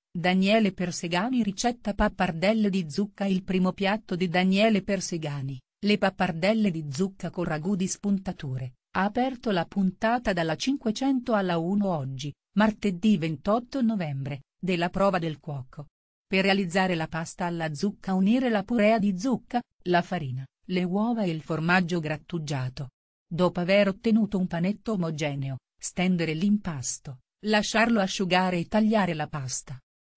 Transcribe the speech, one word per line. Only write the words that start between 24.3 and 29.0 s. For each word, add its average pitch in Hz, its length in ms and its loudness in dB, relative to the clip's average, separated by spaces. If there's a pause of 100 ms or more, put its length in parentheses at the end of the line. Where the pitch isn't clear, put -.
un 185 80 0
panetto 185 460 -4
omogeneo, 147 680 -4 (200)
stendere 180 540 0
l'impasto, 160 840 -2 (280)
lasciarlo 214 540 2
asciugare 185 580 2
e 170 80 -2
tagliare 214 460 2